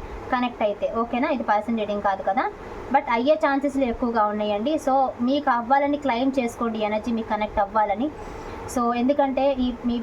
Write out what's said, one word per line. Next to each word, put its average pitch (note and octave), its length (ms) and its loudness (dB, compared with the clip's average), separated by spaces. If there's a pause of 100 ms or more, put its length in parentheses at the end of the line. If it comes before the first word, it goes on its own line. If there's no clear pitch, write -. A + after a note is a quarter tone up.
(340)
కనెక్ట్ B3 300 0
అయితే. G#3 280 0 (100)
ఓకేనా? B3 280 0
ఇది C4+ 140 -2
పర్సన్ A3 360 0
రీడింగ్ G#3 220 -2
కాదు G3 200 0
కదా, A3+ 240 0 (480)
but D4 160 2
అయ్యే B3 240 4
ఛాన్సెస్లు C#4 520 2
ఎక్కువగా A#3 400 2
ఉన్నాయండి. G#3 480 0 (140)
So C4 220 4 (120)
మీకు C#4 280 2
అవ్వాలని C4+ 480 2
క్లెయిమ్ C4 420 0
చేసుకోండి, A3+ 400 -2
ఎనర్జీ G#3+ 320 -2
మీకు A3+ 180 -2
కనెక్ట్ G#3+ 300 0
అవ్వాలని. G#3 500 0 (640)
So A#3+ 200 2
ఎందుకంటే C4+ 640 2
ఈ B3 140 0 (120)
మీ A#3+ 180 0